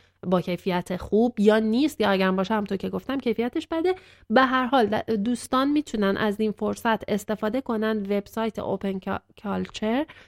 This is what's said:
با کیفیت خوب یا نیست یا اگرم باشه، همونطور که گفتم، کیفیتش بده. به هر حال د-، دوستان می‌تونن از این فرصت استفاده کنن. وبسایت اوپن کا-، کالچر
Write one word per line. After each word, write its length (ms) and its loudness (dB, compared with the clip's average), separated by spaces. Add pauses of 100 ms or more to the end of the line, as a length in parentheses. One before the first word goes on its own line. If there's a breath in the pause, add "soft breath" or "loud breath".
(240 soft breath)
با 180 2
کیفیت 560 -4
خوب 420 2
یا 200 6
نیست 420 0
یا 80 4
اگرم 260 2
باشه، 180 0
همونطور 240 -2
که 120 -6
گفتم، 280 -6
کیفیتش 500 -2
بده. 280 0 (340 loud breath)
به 120 6
هر 240 2
حال 240 4
د-، 220 -2
دوستان 600 0
می‌تونن 460 0
از 220 0
این 120 0
فرصت 580 -2
استفاده 520 -2
کنن. 360 -2
وبسایت 640 -4
اوپن 400 -4
کا-، 440 -8
کالچر 600 -2 (220 loud breath)